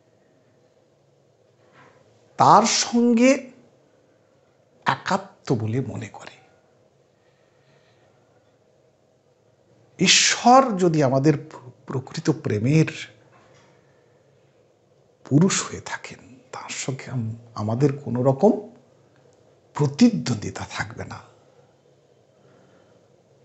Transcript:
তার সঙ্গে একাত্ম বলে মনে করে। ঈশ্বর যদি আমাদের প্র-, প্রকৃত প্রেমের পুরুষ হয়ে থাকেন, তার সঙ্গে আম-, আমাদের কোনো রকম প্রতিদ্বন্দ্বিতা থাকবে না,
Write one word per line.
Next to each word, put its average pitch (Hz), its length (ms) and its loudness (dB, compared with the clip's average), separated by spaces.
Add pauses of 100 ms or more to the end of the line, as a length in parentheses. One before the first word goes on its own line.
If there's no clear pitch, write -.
(2250)
তার 160 260 8
সঙ্গে 240 880 2 (1400)
একাত্ম - 680 -4
বলে 110 240 -4
মনে 110 280 -10
করে। - 220 -20 (3750)
ঈশ্বর 240 760 4
যদি 165 260 2
আমাদের 135 320 4 (160)
প্র-, - 200 -20 (160)
প্রকৃত - 440 -6
প্রেমের 131 760 0 (2250)
পুরুষ 165 460 0
হয়ে 95 100 -12
থাকেন, - 580 -16 (140)
তার - 160 -14
সঙ্গে - 420 -10
আম-, 113 240 -6 (200)
আমাদের 123 440 -2
কোনো 120 240 -6
রকম 139 480 0 (1040)
প্রতিদ্বন্দ্বিতা 123 960 0
থাকবে 101 340 -12
না, - 260 -18 (2250)